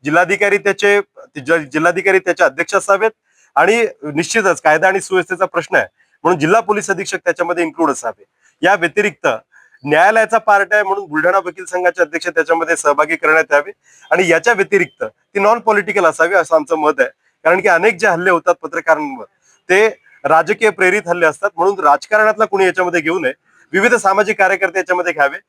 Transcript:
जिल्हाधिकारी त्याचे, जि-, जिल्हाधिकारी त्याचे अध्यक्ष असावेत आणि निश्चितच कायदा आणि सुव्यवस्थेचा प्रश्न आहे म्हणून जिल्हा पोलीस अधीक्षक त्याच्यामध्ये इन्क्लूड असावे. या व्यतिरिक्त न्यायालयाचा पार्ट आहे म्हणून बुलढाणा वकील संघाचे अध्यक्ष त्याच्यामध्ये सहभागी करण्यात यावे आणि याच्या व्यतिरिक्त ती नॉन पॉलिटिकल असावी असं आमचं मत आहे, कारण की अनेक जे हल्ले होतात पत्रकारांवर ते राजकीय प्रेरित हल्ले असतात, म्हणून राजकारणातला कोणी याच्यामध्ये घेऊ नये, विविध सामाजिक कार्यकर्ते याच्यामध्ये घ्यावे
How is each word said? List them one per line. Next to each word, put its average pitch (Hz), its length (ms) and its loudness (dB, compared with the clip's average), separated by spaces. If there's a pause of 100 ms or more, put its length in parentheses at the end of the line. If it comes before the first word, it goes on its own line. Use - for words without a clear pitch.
जिल्हाधिकारी 185 540 2
त्याचे, 202 420 0 (460)
जि-, 160 260 0
जिल्हाधिकारी 175 460 0
त्याचे 180 260 0
अध्यक्ष 151 300 -2
असावेत 196 360 0 (460)
आणि 214 300 2 (280)
निश्चितच 175 460 0
कायदा 160 280 2
आणि 190 120 0
सुव्यवस्थेचा 185 440 -2
प्रश्न 170 320 -4
आहे 113 100 0 (360)
म्हणून 170 160 2
जिल्हा 165 220 2
पोलीस 196 300 -4
अधीक्षक 190 340 -6
त्याच्यामध्ये 170 400 -2
इन्क्लूड 156 260 -2
असावे. 120 340 -8 (380)
या 180 120 2
व्यतिरिक्त 180 520 -4 (580)
न्यायालयाचा 214 540 2
पार्ट 202 340 2
आहे 214 100 2
म्हणून 196 240 -4
बुलढाणा 160 320 0
वकील 175 260 -8
संघाचे 180 380 -2
अध्यक्ष 160 260 -4
त्याच्यामध्ये 165 480 -2
सहभागी 151 400 -2
करण्यात 156 360 0
यावे 147 200 0 (380)
आणि 175 180 0
याच्या 165 240 2
व्यतिरिक्त 190 520 -2
ती - 360 -10
नॉन 214 180 2
पॉलिटिकल 208 460 0
असावी 165 300 2
असं 165 200 2
आमचं 160 220 0
मत 151 220 0
आहे, 127 100 0 (360)
कारण 175 160 2
की 190 80 0
अनेक 180 280 2
जे 185 100 -2
हल्ले 180 240 0
होतात 175 240 0
पत्रकारांवर 151 680 -4 (440)
ते 202 200 2 (360)
राजकीय 170 460 0
प्रेरित 185 380 0
हल्ले 170 180 0
असतात, 175 300 -2
म्हणून 190 220 0
राजकारणातला 214 680 2
कोणी 196 200 0
याच्यामध्ये 180 360 -2
घेऊ 160 180 -4
नये, 135 140 -2 (400)
विविध 226 220 2
सामाजिक 202 440 0
कार्यकर्ते 190 400 0
याच्यामध्ये 175 340 -2
घ्यावे 147 260 -2 (100)